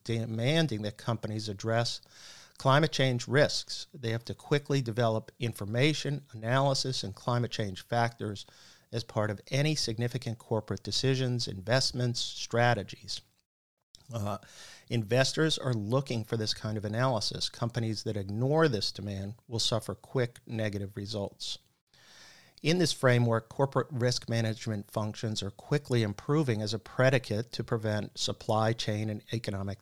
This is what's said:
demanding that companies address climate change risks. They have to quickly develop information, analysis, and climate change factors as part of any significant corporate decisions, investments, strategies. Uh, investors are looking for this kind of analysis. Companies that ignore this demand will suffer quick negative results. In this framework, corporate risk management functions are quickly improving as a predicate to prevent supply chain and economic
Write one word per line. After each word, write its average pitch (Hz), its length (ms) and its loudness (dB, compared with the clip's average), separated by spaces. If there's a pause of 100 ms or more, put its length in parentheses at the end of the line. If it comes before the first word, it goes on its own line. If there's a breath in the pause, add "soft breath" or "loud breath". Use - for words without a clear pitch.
demanding 113 800 0
that 104 120 -4
companies 107 540 -4
address 113 500 0 (580 loud breath)
climate 147 360 4
change 127 340 2
risks. - 640 2
They 120 180 -4
have 117 140 -2
to 98 80 -6
quickly 143 480 0
develop 113 600 0
information, 131 800 0 (100)
analysis, 131 720 0
and 98 100 -6
climate 120 380 0
change 101 300 -4
factors 117 640 -2 (480 loud breath)
as 113 100 -2
part 107 260 0
of 101 120 -4 (100)
any 147 240 2
significant 120 640 -2
corporate - 460 -4
decisions, 127 640 0
investments, 120 720 0
strategies. - 1000 0 (920)
Uh, 104 240 -2 (520 loud breath)
investors 127 680 2
are 127 160 -2
looking 117 500 0
for 117 140 -4
this 107 160 0
kind 107 240 -4
of 104 80 -4
analysis. 110 640 0
Companies 113 540 -2
that 110 120 -2
ignore 127 540 2
this 104 220 0
demand 98 420 -6 (160)
will 117 100 -2
suffer 107 360 0
quick - 500 -4
negative 104 500 -4
results. 101 600 -6 (1080 loud breath)
In 160 140 4
this 170 160 2
framework, 120 560 4
corporate 135 400 0
risk 123 400 -2
management 110 640 -2
functions 107 500 -4
are 98 80 -4
quickly 143 540 0
improving 117 580 0
as 107 140 -2
a - 40 -2
predicate 123 760 2
to 120 100 -4
prevent 107 560 -2
supply 110 520 2
chain 110 380 -2
and 104 140 -6 (100)
economic 101 480 -4